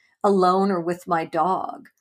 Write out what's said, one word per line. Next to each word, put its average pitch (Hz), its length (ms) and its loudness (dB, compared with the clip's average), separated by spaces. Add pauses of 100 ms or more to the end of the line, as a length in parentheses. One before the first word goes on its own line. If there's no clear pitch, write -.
(240)
alone 190 460 2
or 180 120 -2
with 170 260 -6
my 165 180 -2
dog 170 640 -4 (140)